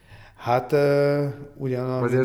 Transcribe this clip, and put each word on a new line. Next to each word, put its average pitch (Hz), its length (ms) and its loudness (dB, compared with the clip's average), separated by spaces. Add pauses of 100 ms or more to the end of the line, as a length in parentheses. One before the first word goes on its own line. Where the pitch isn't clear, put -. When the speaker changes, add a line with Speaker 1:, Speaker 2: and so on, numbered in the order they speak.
(360)
Speaker 1:
Hát, 127 360 -2
ö, 143 520 2 (320)
ugyanolyan, 127 460 -4
Speaker 2:
Azért 123 220 2